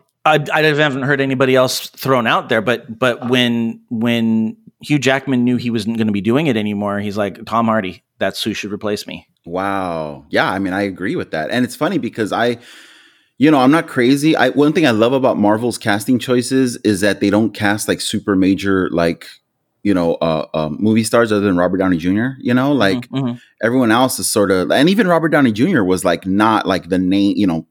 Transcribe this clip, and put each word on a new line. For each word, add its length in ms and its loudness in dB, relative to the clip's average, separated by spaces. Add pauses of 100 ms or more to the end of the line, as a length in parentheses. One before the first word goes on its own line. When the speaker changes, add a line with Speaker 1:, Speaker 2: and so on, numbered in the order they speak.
(240)
Speaker 1:
I, 280 2
I 100 2
haven't 400 0
heard 180 0
anybody 360 2
else 340 0
thrown 360 0
out 220 0
there, 140 2
but, 360 -4
but 240 0
Speaker 2:
Oh. 60 -6
Speaker 1:
when, 600 0
when 680 0 (240)
Hugh 180 0
Jackman 460 0
knew 120 2
he 140 -4
wasn't 280 -4
gonna 140 0
be 80 -2
doing 260 0
it 100 0
anymore, 440 -4
he's 160 -6
like, 280 -6
"Tom 220 0
Hardy, 360 -2 (160)
that's 240 -4
who 120 -4
should 180 -10
replace 340 -6
me." 200 -14 (180)
Speaker 2:
Wow. 840 -6
Yeah, 200 0
I 100 -2
mean, 120 -4
I 100 -2
agree 340 -6
with 160 -8
that. 180 -6
And 140 -2
it's 120 -6
funny 220 -2
because 340 -4
I, 260 0 (800)
you 120 4
know, 80 4
I'm 140 4
not 160 2
crazy. 480 2
I, 140 2
one 220 2
thing 140 2
I 40 4
love 220 2
about 260 0
Marvel's 400 0
casting 420 0
choices 580 0
is 220 0
that 200 0
they 100 2
don't 220 2
cast, 360 -2
like, 120 -2
super 360 -2
major, 540 2
like, 360 -2 (580)
you 100 2
know, 220 0
uh, 380 -2
uh, 160 -2
movie 320 0
stars 300 0
other 120 2
than 120 2
Robert 220 0
Downey 180 0
Junior, 440 -2
you 140 0
know, 180 0
like, 360 0
Speaker 1:
Mm-hmm, 80 -8 (100)
mm-hmm. 120 -6 (260)
Speaker 2:
everyone 260 2
else 300 2
is 100 -4
sort 220 2
of, 180 0
and 180 4
even 200 2
Robert 220 0
Downey 200 2
Junior 340 2
was, 200 0
like, 200 0
not, 420 2
like, 220 -2
the 120 0
name, 360 2
you 120 2
know, 220 -4